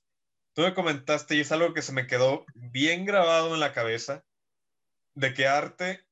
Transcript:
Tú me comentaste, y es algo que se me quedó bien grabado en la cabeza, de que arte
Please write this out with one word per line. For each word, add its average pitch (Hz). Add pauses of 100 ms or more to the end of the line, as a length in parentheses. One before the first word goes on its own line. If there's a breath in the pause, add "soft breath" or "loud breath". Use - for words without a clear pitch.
(540)
Tú 151
me 180
comentaste, 151
y 151
es 147
algo 165
que 156
se 143
me 127
quedó 131 (100)
bien 139
grabado 165
en 160
la 147
cabeza, 117 (880)
de 131
que 135
arte 170